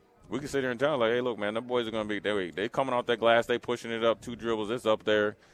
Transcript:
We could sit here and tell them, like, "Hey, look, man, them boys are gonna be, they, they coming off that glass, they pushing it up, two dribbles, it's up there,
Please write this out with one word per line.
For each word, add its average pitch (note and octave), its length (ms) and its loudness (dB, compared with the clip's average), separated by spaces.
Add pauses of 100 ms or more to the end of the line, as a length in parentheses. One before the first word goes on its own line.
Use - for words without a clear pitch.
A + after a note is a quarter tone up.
(280)
We C3 120 -6
could C#3+ 100 -10
sit C3+ 120 -2
here B2+ 80 -2
and A#2 80 -6
tell C#3+ 120 2
them, C#3 100 -2
like, A2+ 120 4
"Hey, B2 100 2
look, A#2+ 160 -2
man, G#2 160 -2
them A#2+ 120 -4
boys A#2+ 220 0
are - 20 -4
gonna G#2+ 180 -2
be, G#2 100 -4
they, F#2+ 320 -2
they F#2 180 -4
coming C3+ 240 -2
off A#2+ 140 -2
that A#2 120 0
glass, A#2 280 4
they A#2+ 120 0
pushing A#2+ 320 -6
it A2+ 140 -4
up, A2 160 2
two A#2+ 160 -10
dribbles, A2 340 -2
it's B2 160 -4
up A2 180 2
there, G#2+ 320 2 (180)